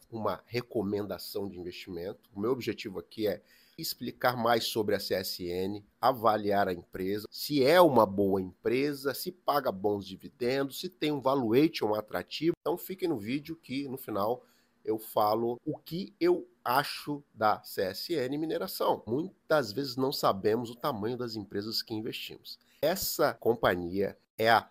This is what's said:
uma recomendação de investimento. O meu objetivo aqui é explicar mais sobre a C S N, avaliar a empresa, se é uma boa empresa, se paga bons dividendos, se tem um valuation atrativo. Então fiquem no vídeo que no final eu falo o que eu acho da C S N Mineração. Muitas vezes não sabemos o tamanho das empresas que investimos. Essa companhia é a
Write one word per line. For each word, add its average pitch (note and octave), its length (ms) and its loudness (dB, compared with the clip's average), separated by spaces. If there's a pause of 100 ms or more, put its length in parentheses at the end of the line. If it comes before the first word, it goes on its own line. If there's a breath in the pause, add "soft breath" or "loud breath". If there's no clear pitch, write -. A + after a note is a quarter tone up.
(100)
uma G#2 340 -4
recomendação G2+ 1040 -4
de F2 100 -12
investimento. F2+ 760 -10
O G2 40 -8
meu G#2+ 120 0
objetivo A2 480 -4
aqui G#2+ 280 -6
é F#2+ 140 -2 (380 soft breath)
explicar B2 600 -2
mais A#2 260 4
sobre G#2 300 0
a G2 60 0
C - 120 -6
S F#2+ 320 -4
N, F#2+ 400 -4 (160)
avaliar G#2+ 680 2
a F#2+ 60 0
empresa, F#2+ 580 -6
se C#3+ 320 -2
é D3 160 8
uma C3 280 8
boa G2 340 2
empresa, C3 720 -2
se - 180 -8
paga C#3+ 400 0
bons G2+ 360 -2
dividendos, B2 760 -4
se F#3 80 -8
tem D3+ 240 -2
um C#3+ 80 -2
valuation C3 760 4
atrativo. G#2+ 640 -2
Então E3 200 -4
fiquem F#3+ 280 -6
no D#3 120 0
vídeo C3 360 -6
que C#3 320 -8
no C3 120 -8
final G#2+ 440 -2 (400 soft breath)
eu A2 160 -2
falo A#2 640 0
o D3 140 -6
que - 420 -10
eu F3+ 300 2 (160)
acho C#3+ 580 -2 (120)
da G#2+ 280 2
C - 200 -4
S F#2+ 320 -4
N C3+ 240 -2
Mineração. E3 680 -2
Muitas C#3+ 680 -2
vezes C3 220 -6
não C3 160 0
sabemos A2+ 600 0
o B2 40 -14
tamanho A#2+ 440 -4
das A#2+ 180 -8
empresas G#2 460 -6
que - 100 -12
investimos. - 680 -10 (220 soft breath)
Essa D3 540 0
companhia G2 840 0 (220)
é A2 100 6
a A2 220 8